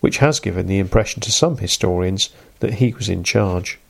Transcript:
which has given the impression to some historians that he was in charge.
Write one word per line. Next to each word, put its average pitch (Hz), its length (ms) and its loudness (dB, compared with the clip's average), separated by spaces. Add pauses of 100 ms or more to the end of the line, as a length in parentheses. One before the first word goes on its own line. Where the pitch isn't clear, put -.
which - 180 2
has 147 200 4
given 90 280 -2
the 95 100 2
impression 101 440 0
to 110 100 -4
some 156 260 2
historians 92 720 0 (300)
that - 160 -2
he 113 180 2
was - 160 -6
in 90 140 -2
charge. 92 560 0 (100)